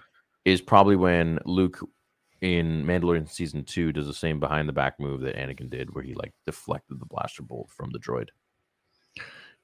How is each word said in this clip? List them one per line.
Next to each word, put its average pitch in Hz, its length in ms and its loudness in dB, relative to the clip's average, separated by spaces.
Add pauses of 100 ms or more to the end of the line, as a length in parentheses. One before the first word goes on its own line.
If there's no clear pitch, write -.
(440)
is 92 160 6
probably 101 360 8
when 85 480 4
Luke 92 360 2 (600)
in 82 460 0
Mandalorian 85 420 2
season 73 360 -6
two 80 280 -2
does 76 140 -2
the 71 80 -8
same 78 240 -2
behind 76 300 0
the 71 40 -4
back 67 280 -2
move 69 220 -6
that 65 140 -4
Anakin 67 320 -8
did, 64 240 -10
where 67 120 -10
he, 64 100 -12
like, - 180 -10 (140)
deflected 71 540 -10
the 58 60 -16
blaster - 360 -10
bolt 58 260 -14
from - 220 -12
the 60 80 -10
droid. 60 300 -6 (1400)